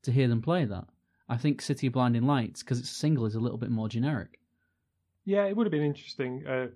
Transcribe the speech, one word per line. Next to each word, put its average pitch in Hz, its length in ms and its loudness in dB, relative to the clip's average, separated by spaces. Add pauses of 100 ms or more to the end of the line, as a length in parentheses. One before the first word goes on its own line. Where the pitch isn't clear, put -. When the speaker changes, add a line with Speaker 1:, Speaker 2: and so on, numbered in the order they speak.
Speaker 1:
to 131 100 -2
hear 127 160 4
them 117 140 2
play 156 240 2
that. 95 220 -6 (420)
I 120 80 0
think 143 240 0
City 135 260 -2
of 120 60 0
Blinding 123 300 2
Lights, 127 380 0
'cause 123 180 -2
it's 123 120 -8
a - 40 -12
single, 151 300 2
is 107 100 -2
a 113 40 -2
little 117 180 0
bit 117 140 -4
more 110 160 0
generic. 113 500 -4 (840)
Speaker 2:
Yeah, 196 220 2
it 196 100 -2
would 226 100 2
have 190 60 0
been 151 100 2
interesting, 135 640 -4
uh, 127 300 -2